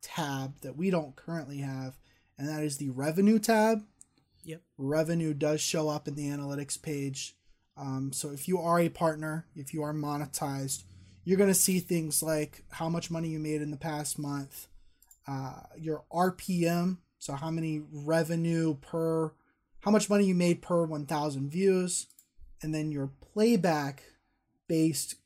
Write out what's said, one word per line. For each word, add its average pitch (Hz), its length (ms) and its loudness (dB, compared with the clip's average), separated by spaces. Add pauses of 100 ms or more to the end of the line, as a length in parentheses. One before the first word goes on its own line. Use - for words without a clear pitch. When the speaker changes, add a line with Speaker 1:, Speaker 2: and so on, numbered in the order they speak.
Speaker 1:
tab 139 600 -6
that 135 140 -12
we 180 160 0
don't 151 240 -2
currently 143 440 -8
have, 131 380 -8 (400)
and 139 120 -8
that 151 140 -4
is 143 140 -4
the 143 120 -4
revenue 160 500 4
tab. 220 440 4 (600)
Speaker 2:
Yep. 160 180 -14 (160)
Speaker 1:
Revenue 156 560 0
does 151 280 0
show 156 280 0
up 151 180 -6
in 147 60 -6
the 147 140 -6
analytics 143 520 -6
page. 139 560 -6 (420)
Um, 135 360 -4
so - 160 -6
if 139 180 -8
you 180 120 2
are 170 200 4
a 170 100 4
partner, 156 680 -2
if 143 180 -12
you 156 80 -4
are 147 120 -2
monetized, 143 920 -4 (400)
you're 185 160 2
gonna 196 160 6
see 185 240 4
things 165 420 0
like 151 500 -2
how 165 180 -4
much 170 200 -2
money 165 200 -4
you 156 100 -4
made 151 240 -2
in 147 80 -6
the 147 60 -8
past 151 420 -6
month, 143 480 -8 (600)
uh, 135 340 -8 (160)
your 156 340 -6
R 180 200 4
P 175 360 0
M, 175 320 0 (180)
so - 160 -10
how 151 160 -6
many 160 320 -4 (100)
revenue 160 840 2
per, 165 580 -2 (460)
how - 100 -2
much 208 220 4
money 202 140 6
you 190 100 4
made 175 260 4
per 170 240 2
one 151 220 -6
thousand 147 420 -2
views, 180 560 2 (560)
and 156 120 -4
then 156 180 -2
your 139 180 -2 (240)
playback-based 165 1800 0 (100)